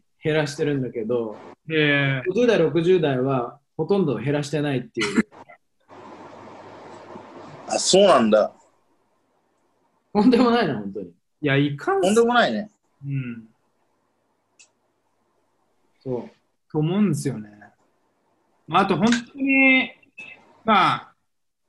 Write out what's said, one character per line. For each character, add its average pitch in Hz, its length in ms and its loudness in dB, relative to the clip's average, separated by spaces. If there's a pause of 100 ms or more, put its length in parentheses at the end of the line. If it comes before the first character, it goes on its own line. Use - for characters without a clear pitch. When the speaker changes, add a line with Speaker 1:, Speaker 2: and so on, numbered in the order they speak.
(220)
Speaker 1:
減 156 140 -2
ら 151 120 0
し - 80 -10
て 160 100 -4
る 147 100 -2
ん 135 60 -4
だ 123 100 -6
け 117 140 -8
ど、 113 320 -4 (320)
Speaker 2:
え 143 560 0
ー。 - 20 -4
Speaker 1:
五 180 60 -6
十 240 140 2
代、 208 120 2
六 160 220 0
十 180 180 4
代 139 200 0
は 127 400 -4 (180)
ほ 156 80 -4
と 202 120 0
ん 190 80 2
ど 123 120 -2
減 123 160 -4
ら 147 100 -2
し 143 60 -10
て 156 120 -4
な 147 140 -2
い 123 40 -2
っ - 20 -8
て - 180 -12
い 208 200 -2
う。 214 80 0
Speaker 3:
<laughs> - 60 -20 (2250)
あ、 - 120 -2
そ - 200 4
う 202 40 8
な 165 160 6
ん 113 100 2
だ。 104 240 2 (1600)
Speaker 1:
と 208 100 0
ん 240 60 6
で 240 80 4
も 240 140 4
な 233 120 2
い 175 40 -2
な、 135 80 -4
本 101 160 -10
当 104 100 -10
に。 90 60 -14
Speaker 2:
い 85 40 -20 (300)
や、 139 160 2
い 143 200 0
か 392 200 -4
ん 381 60 0
す。 185 40 2
Speaker 3:
と 196 40 2
ん 214 40 0
で 233 120 4
も 240 60 -2
な 226 140 2
い 120 60 -4
ね。 208 160 -8 (360)
Speaker 2:
う 143 40 -10
ん。 120 380 -8 (2500)
Speaker 1:
そ 127 140 -8
う。 110 120 -12 (420)
Speaker 2:
と 156 80 -4
思 165 180 -2
う 214 40 0
ん 196 80 2
で 143 60 -2
す 139 120 -6
よ 113 120 -8
ね。 107 100 -16 (1200)
ま 160 120 0
あ、 - 40 2
あ - 20 2
と 190 120 -2
本 202 100 0
当 240 300 -2
に、 269 540 2 (760)
ま 180 300 2
あ、 - 180 -14 (560)